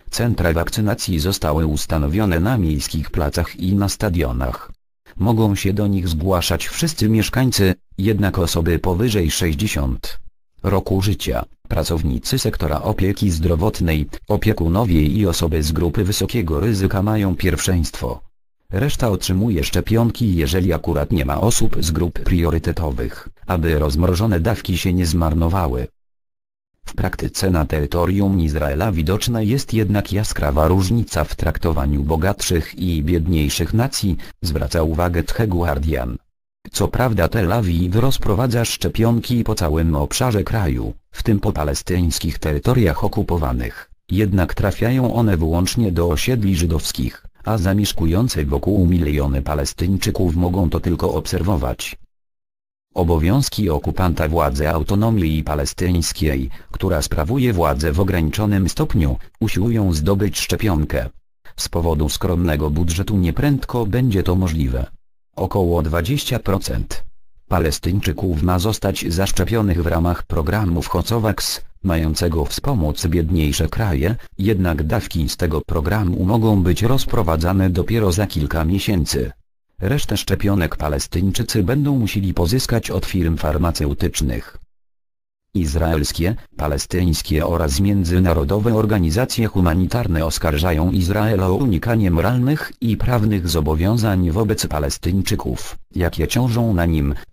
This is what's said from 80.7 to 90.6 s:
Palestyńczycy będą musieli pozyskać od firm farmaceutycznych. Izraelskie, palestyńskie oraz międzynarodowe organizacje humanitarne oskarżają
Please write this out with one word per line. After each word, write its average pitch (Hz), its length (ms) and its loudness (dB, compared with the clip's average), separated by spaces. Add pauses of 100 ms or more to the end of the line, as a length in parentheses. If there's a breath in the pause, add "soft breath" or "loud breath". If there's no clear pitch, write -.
Palestyńczycy 92 880 0
będą 139 360 2
musieli 98 340 0
pozyskać 110 580 0
od 92 140 -2
firm 82 320 0
farmaceutycznych. 76 1200 -2 (960)
Izraelskie, 80 840 0 (220 loud breath)
palestyńskie 78 880 -2
oraz 82 340 0
międzynarodowe 92 960 2
organizacje 107 720 2
humanitarne 85 800 2
oskarżają 80 640 0